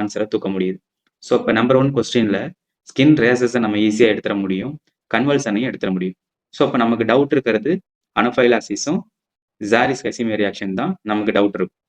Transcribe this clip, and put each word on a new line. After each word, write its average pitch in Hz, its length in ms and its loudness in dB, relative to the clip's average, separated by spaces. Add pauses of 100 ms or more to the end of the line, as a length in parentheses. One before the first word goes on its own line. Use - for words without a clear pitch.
ஆன்சரை 104 240 -4
தூக்க 104 220 -4
முடியுது. 95 300 -4 (400)
So, - 200 0
அப்ப - 140 0
நம்பர் 120 240 2
ஒன் 139 160 2
கொஸ்டின்ல 113 580 -2 (320)
ஸ்கின் 151 340 4
ரேஷஸை 123 440 2
நம்ம 107 160 -2
ஈஸியா 107 300 4
எடுத்துட 101 340 -2
முடியும், 98 380 -4 (360)
கன்வல்ஷனையும் 127 560 0
எடுத்துட - 220 -4
முடியும். 92 220 -4 (400)
So, 143 120 0
அப்ப 135 120 -2
நமக்கு 117 260 0
டவுட் 131 260 2
இருக்கிறது 135 500 0 (400)
anaphylaxis-உம் 120 800 0 (560)
ஜாரிஸ் 120 500 0
ஹெக்ஸிமியர் 110 360 -4
ரியாக்ஷன் 95 320 -4
தான் 151 280 -4
நமக்கு 107 300 -2
டவுட் 101 260 2
இருக்கும். 92 300 -6